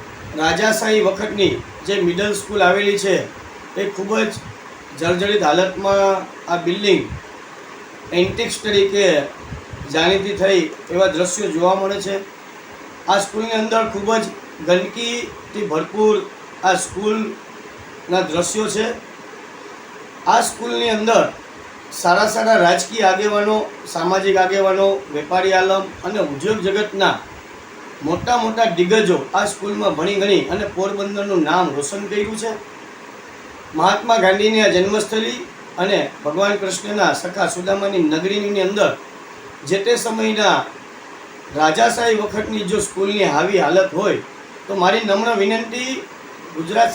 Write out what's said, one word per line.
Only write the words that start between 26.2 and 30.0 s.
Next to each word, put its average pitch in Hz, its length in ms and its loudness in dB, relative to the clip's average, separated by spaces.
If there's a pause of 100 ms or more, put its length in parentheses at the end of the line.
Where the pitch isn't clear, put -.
ઉદ્યોગ 151 420 -2
જગતના 196 500 0 (840)
મોટા 180 420 0
મોટા 220 320 2
દિગ્ગજો 180 420 4 (160)
આ 202 120 2
સ્કૂલમાં 202 500 -2
ભણી 190 260 0